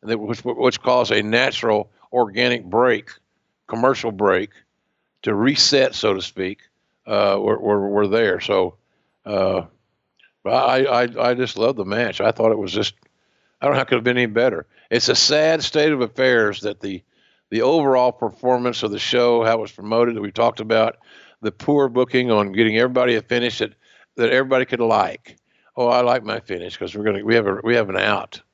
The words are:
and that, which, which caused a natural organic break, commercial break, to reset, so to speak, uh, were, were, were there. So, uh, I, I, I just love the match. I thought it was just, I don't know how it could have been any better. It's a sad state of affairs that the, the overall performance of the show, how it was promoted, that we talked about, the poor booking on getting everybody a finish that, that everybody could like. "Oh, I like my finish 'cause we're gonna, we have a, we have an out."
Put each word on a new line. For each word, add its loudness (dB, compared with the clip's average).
and -6
that, -2
which, -6
which 0
caused 2
a 2
natural 0
organic 0
break, 0
commercial -2
break, 0
to -2
reset, 2
so 0
to -4
speak, -8
uh, 2
were, 0
were, 0
were 2
there. 2
So, 0
uh, 0
I, 2
I, 0
I 2
just -4
love 0
the -6
match. -4
I 2
thought 2
it 0
was -8
just, -4
I -2
don't 2
know 2
how 0
it -6
could 2
have 0
been 2
any 2
better. -2
It's 0
a 2
sad 2
state 0
of -2
affairs 0
that -8
the, -10
the -2
overall 2
performance -2
of -2
the -6
show, 2
how 2
it -8
was -12
promoted, -2
that -8
we -8
talked 0
about, 0
the -4
poor 0
booking 0
on 2
getting 2
everybody 2
a -2
finish -2
that, -4
that 0
everybody 2
could -4
like. 0
"Oh, 0
I 2
like 0
my -6
finish -10
'cause -8
we're -8
gonna, -2
we 2
have 4
a, -2
we 0
have 0
an -2
out." -2